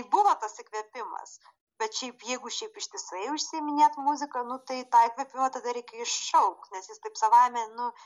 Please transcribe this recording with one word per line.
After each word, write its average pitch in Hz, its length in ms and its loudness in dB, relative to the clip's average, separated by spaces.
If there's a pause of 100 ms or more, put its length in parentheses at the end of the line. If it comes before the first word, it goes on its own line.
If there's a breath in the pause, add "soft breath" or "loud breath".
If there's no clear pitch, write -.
buvo 403 320 4
tas 214 200 -10
įkvėpimas, - 800 -10 (460 soft breath)
bet 220 120 -4
šiaip, 247 300 -8
jeigu 240 260 -6
šiaip 427 280 -8
ištisai - 520 -10
užsiiminėt 302 720 2
muziką, 294 460 -2
nu, 254 160 -8
tai 254 220 -8
tą 240 220 6
įkvėpimą 254 460 -2
tada 247 220 -6
reikia 240 300 -8
iššaukt, - 720 0
nes 190 160 -12
jis 214 120 -18
taip 214 160 -12
savaime, 240 520 4
nu, 233 220 -6 (160 loud breath)